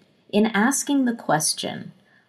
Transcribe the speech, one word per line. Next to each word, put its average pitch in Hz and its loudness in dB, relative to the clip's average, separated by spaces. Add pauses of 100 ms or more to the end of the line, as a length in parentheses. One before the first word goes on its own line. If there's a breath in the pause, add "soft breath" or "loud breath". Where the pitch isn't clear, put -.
(320)
in 208 4
asking 262 2
the 233 -2
question - -4 (360 soft breath)